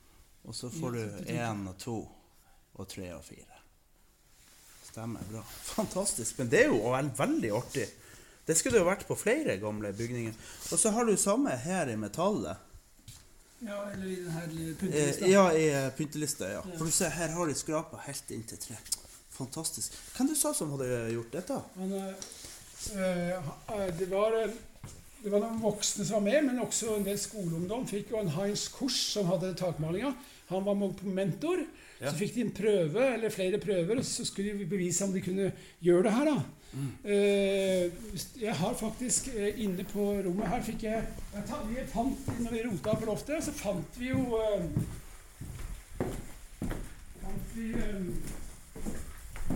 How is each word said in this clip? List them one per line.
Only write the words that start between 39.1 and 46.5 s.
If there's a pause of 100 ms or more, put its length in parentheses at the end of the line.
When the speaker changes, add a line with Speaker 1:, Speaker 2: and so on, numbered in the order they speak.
Speaker 2:
eh,
inne
på
rommet
her
fikk
jeg, (260)
jeg
ta-,
vi (120)
fant, (220)
når
vi
rota
på
loftet,
så
fant (100)
vi
jo,
eh, (2500)